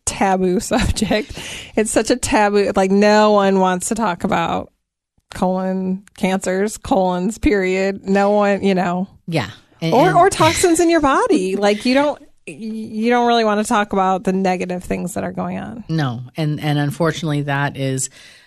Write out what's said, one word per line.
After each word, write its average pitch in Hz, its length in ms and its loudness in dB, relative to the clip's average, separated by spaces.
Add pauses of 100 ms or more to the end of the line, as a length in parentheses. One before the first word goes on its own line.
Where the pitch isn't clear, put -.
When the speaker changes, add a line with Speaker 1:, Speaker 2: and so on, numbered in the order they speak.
Speaker 1:
taboo 185 560 0
<laughs> - 120 -6
subject. 220 680 -2 (380)
It's 220 160 0
such - 180 2
a 254 60 2
taboo. 208 580 2
Like, 190 160 2
no 208 400 6
one 196 300 4
wants 185 300 0
to 233 40 -2
talk 208 300 -4
about 170 480 -2 (640)
colon 185 680 -2 (120)
cancers, 190 600 -2
colons, 185 600 -2
period. 190 680 0
No 202 240 2
one, 202 320 2
you 196 120 2
know. 180 340 -2 (180)
Speaker 2:
Yeah. 160 240 -4 (300)
And, 165 140 0
Speaker 1:
Or, 294 140 6
Speaker 2:
and - 80 2
Speaker 1:
or 359 140 6
toxins 330 500 2
in 339 100 4
your 330 100 4
body. 269 560 2
Like, 208 280 0
you 247 100 2
don't, 285 280 0 (240)
you 220 640 -6
don't 240 160 4
really 233 180 2
wanna 208 200 2
talk 208 280 0
about 190 320 0
the 190 80 0
negative 180 520 -2
things 185 300 -6
that 196 100 -6
are 180 80 -6
going 180 260 -6
on. 220 300 -12
Speaker 2:
No. 135 340 -2 (140)
And, 151 240 -2
and 147 180 0
unfortunately, 147 640 -2
that 139 340 -4
is 135 340 -4 (360)